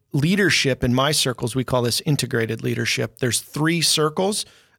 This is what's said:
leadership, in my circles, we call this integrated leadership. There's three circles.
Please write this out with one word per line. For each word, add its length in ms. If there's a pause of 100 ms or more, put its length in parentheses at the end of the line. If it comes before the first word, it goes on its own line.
(120)
leadership, 720
in 100
my 180
circles, 440
we 80
call 200
this 220
integrated 580
leadership. 560
There's 200
three 420
circles. 640 (340)